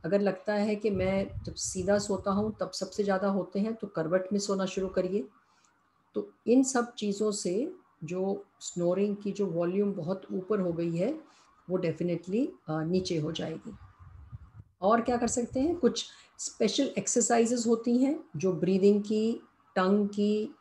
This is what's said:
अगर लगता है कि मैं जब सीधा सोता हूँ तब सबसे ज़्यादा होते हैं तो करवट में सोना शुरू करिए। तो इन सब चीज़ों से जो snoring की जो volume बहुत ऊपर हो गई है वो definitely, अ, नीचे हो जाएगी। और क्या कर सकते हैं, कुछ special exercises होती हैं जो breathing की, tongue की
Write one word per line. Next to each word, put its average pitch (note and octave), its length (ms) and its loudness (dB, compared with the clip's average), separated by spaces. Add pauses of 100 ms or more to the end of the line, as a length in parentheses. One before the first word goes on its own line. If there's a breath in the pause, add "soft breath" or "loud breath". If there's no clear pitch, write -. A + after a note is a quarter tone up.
अगर G3 160 2
लगता G3+ 340 -2
है G#3 220 0
कि G#3+ 140 -2
मैं F#3+ 540 -2
जब E3+ 100 -10
सीधा F#3+ 440 0
सोता G3+ 320 -2
हूँ G#3 300 0
तब F3 100 -4
सबसे F#3+ 340 -4
ज़्यादा G3 240 0
होते G3 320 -2
हैं A3 140 -2
तो A3 120 -10
करवट F3+ 460 -2
में G3+ 80 0
सोना F#3+ 260 -2
शुरू F#3+ 220 -4
करिए। F#3 400 -2 (880 soft breath)
तो - 180 -6 (140)
इन B3+ 160 6
सब A#3+ 320 0
चीज़ों G#3 380 -2
से G#3+ 420 -4 (300)
जो F#3+ 420 -4 (140)
snoring F#3+ 560 0
की G#3 160 -6
जो G3+ 140 -2
volume F3+ 460 0
बहुत F#3 300 -6 (100)
ऊपर G3 280 -2
हो F3 120 0
गई E3+ 240 -2
है A#3 240 -2 (500 soft breath)
वो F3+ 80 0
definitely, F3 680 -2 (220)
अ, D#3 160 -2
नीचे F3+ 340 0
हो D#3 140 -2
जाएगी। E3 400 -8 (1080)
और A3 180 6
क्या A#3+ 160 0
कर A#3 100 0
सकते A#3+ 340 -2
हैं, D#4+ 160 2
कुछ - 300 2 (320 loud breath)
special - 460 0
exercises A#3 840 2
होती A#3+ 320 2
हैं C#4 260 2 (120)
जो F3+ 160 2
breathing F#3+ 500 4
की, G#3+ 380 0 (360)
tongue G3+ 320 4
की G#3 520 0